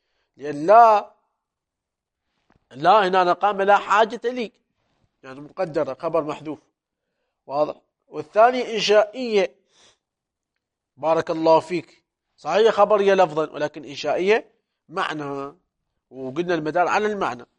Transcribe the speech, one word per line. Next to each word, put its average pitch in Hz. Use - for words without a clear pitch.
لأن 147
لا، 214
لا 180
هنا 180
قام 196
لا 196
حاجة 214
لي، 240
يعني 131
مقدرة، 147
خبر 165
محذوف، 147
واضح؟ 143
والثانية 226
إنشائية، 208
بارك 160
الله 160
فيك، -
صحيح 196
خبرية 202
لفظا 156
ولكن 147
إنشائية 156
معنى، 147
وقلنا 135
المدار 160
على 208
المعنى. 147